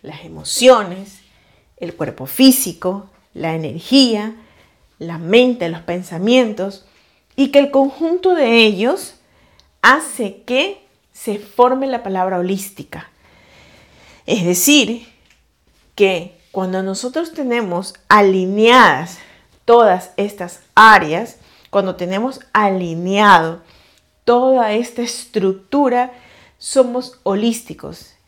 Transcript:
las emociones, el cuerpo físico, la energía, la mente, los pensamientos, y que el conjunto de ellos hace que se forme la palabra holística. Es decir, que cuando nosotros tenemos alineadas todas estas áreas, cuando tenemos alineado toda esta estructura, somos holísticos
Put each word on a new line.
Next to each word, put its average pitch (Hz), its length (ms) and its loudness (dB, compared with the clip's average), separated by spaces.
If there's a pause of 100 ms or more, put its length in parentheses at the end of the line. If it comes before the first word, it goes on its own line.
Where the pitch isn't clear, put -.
las - 220 -18
emociones, 196 960 0 (560)
el - 180 -14
cuerpo 135 320 -10
físico, 202 840 0 (260)
la 160 200 -6
energía, 214 800 -2 (640)
la 165 180 -14
mente, 208 520 2
los 165 140 -10
pensamientos, 196 1040 -2 (500)
y 277 160 0
que 285 80 6
el 285 100 -2
conjunto 330 640 0
de 233 300 2
ellos 220 500 -2 (680)
hace 254 600 -2
que 311 420 -4 (280)
se 208 260 -10
forme 254 480 0
la 247 160 -6
palabra 190 380 -4
holística. - 680 -10 (1160)
Es 175 180 -2
decir, 226 640 0 (880)
que 185 420 -2 (140)
cuando 185 320 -6
nosotros 254 500 -8
tenemos 233 640 -6 (140)
alineadas 196 1120 2 (460)
todas 220 520 4
estas 202 460 -8 (120)
áreas, 202 640 6 (340)
cuando 190 240 -2
tenemos 190 460 -6 (120)
alineado 180 1080 2 (640)
toda 240 480 2
esta 240 300 -6
estructura, 240 1080 -2 (480)
somos 247 640 -4
holísticos 208 960 -6 (120)